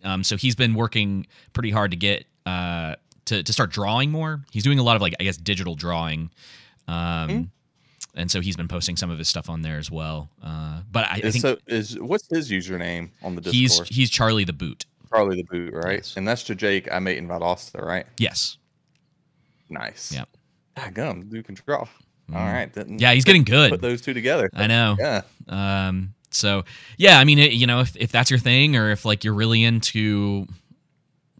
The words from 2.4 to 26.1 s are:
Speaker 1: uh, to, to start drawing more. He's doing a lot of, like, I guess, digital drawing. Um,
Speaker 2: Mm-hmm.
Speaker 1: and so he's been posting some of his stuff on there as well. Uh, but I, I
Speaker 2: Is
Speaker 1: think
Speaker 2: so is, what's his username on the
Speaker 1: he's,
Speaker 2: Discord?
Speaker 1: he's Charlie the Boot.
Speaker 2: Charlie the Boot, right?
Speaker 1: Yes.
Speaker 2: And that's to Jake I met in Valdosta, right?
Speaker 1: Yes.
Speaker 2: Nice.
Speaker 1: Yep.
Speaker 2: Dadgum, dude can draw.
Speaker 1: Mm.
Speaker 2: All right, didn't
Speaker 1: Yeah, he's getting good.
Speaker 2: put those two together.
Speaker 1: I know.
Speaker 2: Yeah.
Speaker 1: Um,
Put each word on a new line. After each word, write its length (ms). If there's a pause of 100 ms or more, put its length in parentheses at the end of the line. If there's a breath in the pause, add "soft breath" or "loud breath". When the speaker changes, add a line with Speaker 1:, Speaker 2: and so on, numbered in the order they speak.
Speaker 1:
uh, 500 (300)
to, 180
to 100
start 180
drawing 400
more. 300 (100)
He's 120
doing 160
a 40
lot 120
of, 60
like, 180
I 40
guess, 140
digital 380
drawing. 560 (560 loud breath)
Um, 80 (340)
Speaker 2:
Mm-hmm. 120 (760 loud breath)
Speaker 1:
and 160
so 100
he's 140
been 120
posting 300
some 140
of 80
his 80
stuff 220
on 120
there 160
as 140
well. 380 (120)
Uh, 400 (100)
but 140
I, 100
I 40
Speaker 2:
Is 140
Speaker 1:
think 100
Speaker 2:
so 140 (100)
is, 320
what's 300
his 200
username 600 (120)
on 140
the 160
Speaker 1:
he's, 200
Speaker 2:
Discord? 180
Speaker 1:
he's 200
Charlie 340
the 100
Boot. 320 (240)
Speaker 2:
Charlie 280
the 60
Boot, 300
right? 240
Speaker 1:
Yes. 200
Speaker 2:
And 100
that's 180
to 100
Jake 360
I 80
met 180
in 100
Valdosta, 580
right? 200 (120)
Speaker 1:
Yes. 400 (1120)
Speaker 2:
Nice. 440
Speaker 1:
Yep. 160 (480)
Speaker 2:
Dadgum, 520
dude 160
can 100
draw. 300 (460)
Speaker 1:
Mm. 40
Speaker 2:
All 100
right, 280
didn't 260
Speaker 1:
Yeah, 140
he's 120
getting 180
good. 280
Speaker 2:
put 100
those 200
two 120
together. 400
Speaker 1:
I 140
know. 320
Speaker 2:
Yeah. 220 (260)
Speaker 1:
Um, 680 (180)